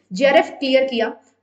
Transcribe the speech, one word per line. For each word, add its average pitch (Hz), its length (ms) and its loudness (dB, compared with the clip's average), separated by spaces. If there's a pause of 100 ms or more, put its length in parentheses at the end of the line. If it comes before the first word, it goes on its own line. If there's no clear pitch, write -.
(120)
जेआरएफ़ 269 380 2
clear 262 340 0
किया, 247 320 -4 (260)